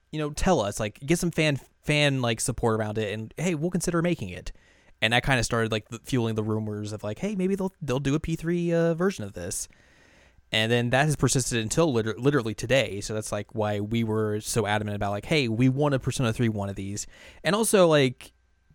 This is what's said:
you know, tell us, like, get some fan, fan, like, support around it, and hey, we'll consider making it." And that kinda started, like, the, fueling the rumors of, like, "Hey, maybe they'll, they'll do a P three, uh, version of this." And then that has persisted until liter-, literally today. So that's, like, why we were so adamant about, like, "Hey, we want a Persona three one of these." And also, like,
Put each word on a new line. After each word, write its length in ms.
you 80
know, 120
tell 280
us, 200
like, 260
get 140
some 120
fan, 280
fan, 380
like, 200
support 380
around 180
it, 160
and 240
hey, 180
we'll 160
consider 300
making 280
it." 220
And 120
that 120
kinda 180
started, 280
like, 180
the, 140
fueling 320
the 80
rumors 500
of, 100
like, 160
"Hey, 160
maybe 200
they'll, 260
they'll 180
do 160
a 40
P 160
three, 380
uh, 200
version 300
of 100
this." 340
And 200
then 200
that 140
has 100
persisted 460
until 300
liter-, 260
literally 360
today. 480
So 140
that's, 160
like, 240
why 240
we 240
were 380
so 260
adamant 280
about, 160
like, 140
"Hey, 220
we 220
want 260
a 40
Persona 320
three 180
one 200
of 60
these." 320
And 120
also, 320
like, 440